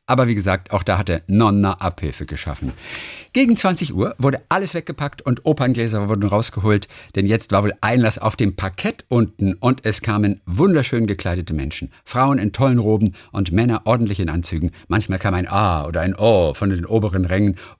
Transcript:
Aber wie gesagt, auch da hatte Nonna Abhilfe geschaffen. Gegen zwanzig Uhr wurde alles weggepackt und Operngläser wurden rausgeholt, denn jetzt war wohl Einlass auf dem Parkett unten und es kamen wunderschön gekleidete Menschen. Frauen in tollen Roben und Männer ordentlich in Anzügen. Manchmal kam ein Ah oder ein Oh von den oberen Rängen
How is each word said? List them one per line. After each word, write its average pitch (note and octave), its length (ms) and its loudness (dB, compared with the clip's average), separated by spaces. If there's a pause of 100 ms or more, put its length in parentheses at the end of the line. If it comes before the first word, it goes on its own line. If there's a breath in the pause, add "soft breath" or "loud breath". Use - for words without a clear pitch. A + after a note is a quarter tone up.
Aber B2+ 220 2
wie A#2 80 2
gesagt, F#2 380 -2
auch F#2+ 100 0
da F#2 160 0
hatte F2+ 300 -2
Nonna G2+ 460 4
Abhilfe E2 520 -6
geschaffen. C#2+ 460 -8 (600 loud breath)
Gegen A#3+ 240 4
zwanzig F3+ 380 0
Uhr G2 240 -2
wurde C3 300 2
alles F#3+ 260 -2
weggepackt D#3 480 -8
und B2+ 240 -2
Operngläser A#2 640 0
wurden G#2 160 0
rausgeholt, G#2 640 0 (260 loud breath)
denn G2 100 2
jetzt G#2+ 280 0
war G2+ 100 4
wohl G#2 180 0
Einlass A2+ 380 2
auf A2 180 -2
dem G#2 200 0
Parkett - 520 -6
unten G#2 460 0
und B2+ 320 -2
es G#2+ 160 -4
kamen G#2 420 0
wunderschön B2+ 640 0
gekleidete F2+ 480 -4
Menschen. C#2+ 380 -6 (120)
Frauen C3+ 340 0
in G#2 140 0
tollen C3 260 2
Roben G#2+ 360 2 (160 loud breath)
und F2+ 220 -4
Männer A2+ 320 2
ordentlich A2+ 360 0
in F2 80 -2
Anzügen. E2+ 440 -4 (160 loud breath)
Manchmal F#2+ 320 -2
kam G2 140 -2
ein F2+ 140 -2
Ah F2+ 380 0
oder E2 140 -4
ein F#2 160 -2
Oh G2 380 4
von G2 160 -2
den F2 140 -2
oberen G2 400 0
Rängen F#2+ 340 0 (220 loud breath)